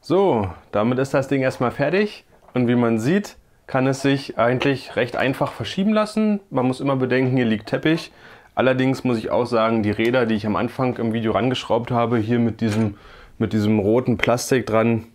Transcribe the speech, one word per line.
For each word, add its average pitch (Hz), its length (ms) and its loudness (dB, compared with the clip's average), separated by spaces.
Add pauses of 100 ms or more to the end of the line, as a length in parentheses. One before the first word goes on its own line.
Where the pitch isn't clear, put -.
So, 151 400 2 (220)
damit 113 260 0
ist 135 160 -2
das 135 140 0
Ding 135 160 0
erstmal 131 260 0
fertig. 180 560 -2 (300)
Und 123 120 2
wie 123 60 2
man 117 240 2
sieht, 170 380 0 (320)
kann 131 180 0
es 135 160 -2
sich 139 380 0
eigentlich 123 560 0
recht 120 200 -2
einfach - 360 -2
verschieben 196 420 -2
lassen. 214 460 0 (100)
Man 131 160 0
muss 127 140 0
immer 139 160 0
bedenken, 127 420 2
hier 123 80 2
liegt 110 220 -2
Teppich. 160 440 -2 (440)
Allerdings 131 480 0
muss 123 160 0
ich 107 100 -6
auch 120 160 0
sagen, 113 380 0
die 104 80 2
Räder, 117 340 2
die 110 80 0
ich 107 140 -2
am 104 80 -2
Anfang 120 420 -2
im 113 160 -2
Video 110 200 -2
rangeschraubt 117 580 -2
habe, 117 260 0
hier 113 220 0
mit 117 200 0
diesem, 107 380 0 (400)
mit 110 160 -2
diesem 107 240 2
roten 110 400 2
Plastik 120 480 0
dran 113 380 2 (120)